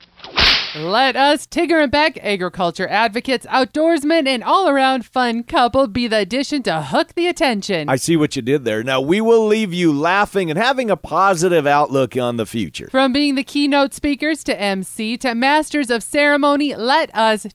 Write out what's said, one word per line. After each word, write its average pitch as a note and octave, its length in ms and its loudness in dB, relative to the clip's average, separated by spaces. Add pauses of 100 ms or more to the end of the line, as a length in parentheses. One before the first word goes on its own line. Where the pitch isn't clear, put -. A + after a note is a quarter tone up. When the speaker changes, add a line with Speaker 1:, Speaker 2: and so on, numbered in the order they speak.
(760)
Speaker 1:
Let A3 400 0
us, C#4+ 320 2
Tigger D#4+ 340 0
and C4+ 100 0
Beck, - 320 0
agriculture F3+ 640 -2
advocates, A#3 600 -2
outdoorsmen, D4+ 800 0
and B3+ 160 -2
all-around C4+ 640 2
fun A#3 340 -2
couple, C4 460 2
be A#3+ 200 -2
the G#3+ 120 0
addition B3+ 440 -2
to D#3+ 200 -2
hook A3+ 320 -2
the E4+ 100 0
attention. G#3 640 -2
Speaker 2:
I C3 60 2
see E3 200 0
what D3+ 200 0
you C3 80 -4
did C3+ 200 0
there. A2 200 -2
Now, C3 180 0
we E3+ 200 0
will A3+ 260 4
leave G#3+ 260 0
you F3 180 2
laughing F3+ 600 0
and D#3 80 -2
having B3 320 0
a F3 60 2
positive F3 680 2
outlook C#3 500 2
on A#2+ 220 -2
the A2 80 -2
future. G2 460 -8
Speaker 1:
From C4 200 2
being C#4+ 220 0
the C4 100 -2
keynote C#4+ 520 0
speakers D4+ 480 -4
to G3+ 180 -4
M G3 220 -2
C A3+ 340 -6
to B3 160 -4
masters C#4 560 0
of A#3 140 -2
ceremony, C#4+ 720 0
let C4 400 0
us, A3 400 0